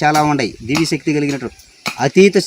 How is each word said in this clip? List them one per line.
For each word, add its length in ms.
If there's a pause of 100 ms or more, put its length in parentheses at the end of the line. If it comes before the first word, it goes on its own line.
చాలా 180 (120)
ఉన్నాయి. 200 (160)
దివ్య 260
శక్తి 240
కలిగినటువంటి, 400 (480)
అతీత 420